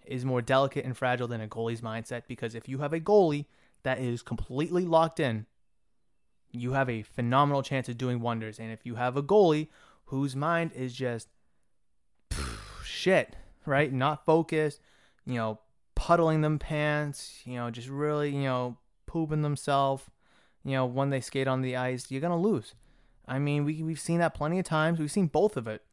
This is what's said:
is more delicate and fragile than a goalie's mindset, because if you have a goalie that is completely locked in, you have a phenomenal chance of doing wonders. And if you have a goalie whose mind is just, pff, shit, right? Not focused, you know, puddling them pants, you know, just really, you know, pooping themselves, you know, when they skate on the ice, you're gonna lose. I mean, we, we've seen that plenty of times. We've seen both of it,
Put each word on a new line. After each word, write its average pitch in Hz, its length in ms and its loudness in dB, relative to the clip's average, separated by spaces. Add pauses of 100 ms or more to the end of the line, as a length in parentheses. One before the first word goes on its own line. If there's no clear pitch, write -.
is 127 200 -6
more 127 160 0
delicate 135 440 2
and 127 120 -6
fragile 123 300 0
than 117 140 -6
a 107 60 -8
goalie's 117 340 -4
mindset, 113 460 -8
because 117 280 -8
if 113 120 -14
you 135 120 -6
have 147 140 -2
a 165 60 0
goalie 160 460 4 (380)
that 127 160 0
is 120 220 -2
completely 156 640 -2
locked 165 340 4
in, 113 260 0 (1080)
you 123 200 -4
have 135 160 2
a 113 120 -4
phenomenal 131 640 2
chance 131 260 -4
of 120 80 -8
doing 123 240 -2
wonders. 113 380 -4
And 113 120 -10
if 110 140 -14
you 120 100 -8
have 123 220 -2
a 143 60 2
goalie 156 440 6 (380)
whose 135 300 -2
mind 165 380 0
is 127 200 -6
just, 123 340 -6 (1000)
pff, 60 540 -10
shit, - 520 0 (300)
right? 143 260 2
Not 135 320 0
focused, 156 560 2 (460)
you 131 80 -4
know, 113 260 -4 (360)
puddling 160 460 4
them 151 180 2
pants, 151 840 -4
you 123 100 -10
know, 120 160 -6
just 117 180 -12
really, 147 400 -2
you 139 140 -2
know, 127 340 -2 (300)
pooping 156 340 -2
themselves, 139 640 0 (600)
you 139 100 -4
know, 131 120 2
when 135 240 0
they 135 120 0
skate 135 260 -2
on 131 140 2
the 127 140 -2
ice, 127 360 -4
you're 135 100 -4
gonna 175 180 0
lose. 175 360 0 (520)
I 127 120 -4
mean, 147 260 0
we, 156 160 -2
we've 160 180 -4
seen 170 200 0
that 165 140 2
plenty 160 260 -2
of 175 60 -2
times. 160 340 2
We've 151 120 -2
seen 190 160 2
both 165 300 2
of 113 100 -6
it, 107 140 -8 (120)